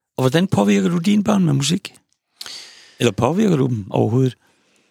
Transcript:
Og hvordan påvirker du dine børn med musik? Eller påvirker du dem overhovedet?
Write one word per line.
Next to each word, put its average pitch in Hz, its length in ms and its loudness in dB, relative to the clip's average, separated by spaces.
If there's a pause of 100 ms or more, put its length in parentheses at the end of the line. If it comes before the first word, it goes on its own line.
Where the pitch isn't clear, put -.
(180)
Og 135 60 -4
hvordan 156 240 2
påvirker 196 420 2
du 175 80 -2
dine 202 260 0
børn 202 220 2
med 147 80 2
musik? 139 400 -4 (1040)
Eller 120 120 2
påvirker 175 440 0
du 131 120 0
dem 107 240 -6
overhovedet? 123 460 0 (520)